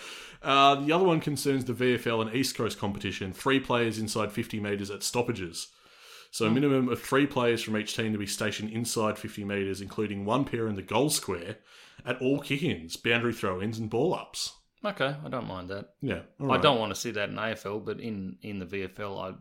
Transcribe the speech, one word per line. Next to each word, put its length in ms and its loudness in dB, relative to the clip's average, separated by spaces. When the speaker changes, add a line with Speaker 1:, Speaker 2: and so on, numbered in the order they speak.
Speaker 1:
Uh, 340 6
the 160 -2
other 120 6
one 160 6
concerns 460 0
the 80 -2
V 220 4
F 100 -4
L 160 2
and 120 -2
East 200 0
Coast 240 -2
competition, 560 -4
three 260 2
players 380 2
inside 340 -2
fifty 260 -4
metres 320 -2
at 120 -8
stoppages. 640 -2
So 160 0
a 20 6
Speaker 2:
Hmm. 60 6
Speaker 1:
minimum 340 4
of 140 -2
three 240 4
players 360 2
from 140 -2
each 180 -2
team 200 0
to 40 -2
be 80 -2
stationed 440 -2
inside 480 0
fifty 260 -8
metres, 380 -2
including 420 -4
one 220 2
pair 200 -2
in 100 -2
the 60 -6
goal 280 2
square 480 -4
at 160 -4
all 180 4
kick-ins, 560 -2
boundary 380 2
throw-ins 440 -2
and 120 -4
ball-ups. 640 -2
Speaker 2:
Okay, 300 -2
I 40 -10
don't 180 -6
mind 220 -8
that. 220 -8
Speaker 1:
Yeah, 200 -2
all 100 -2
Speaker 2:
I 40 6
Speaker 1:
right. 80 4
Speaker 2:
don't 160 6
wanna 160 0
see 180 -4
that 160 -2
in 100 -8
A 120 -2
F 160 -8
L, 140 -4
but 200 -8
in, 420 -6
in 160 -8
the 80 -6
V 180 -6
F 140 -12
L, 200 -8
I 220 -8